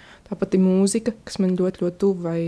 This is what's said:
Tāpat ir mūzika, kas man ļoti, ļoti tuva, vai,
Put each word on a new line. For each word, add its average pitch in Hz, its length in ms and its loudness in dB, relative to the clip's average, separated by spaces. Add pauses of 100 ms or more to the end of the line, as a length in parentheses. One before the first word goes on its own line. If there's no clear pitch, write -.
(220)
Tāpat - 360 -2
ir 185 80 4
mūzika, 196 560 2
kas - 160 -14
man 185 160 2
ļoti, 185 300 -2
ļoti 175 180 -4
tuva, 175 300 0
vai, 170 160 -2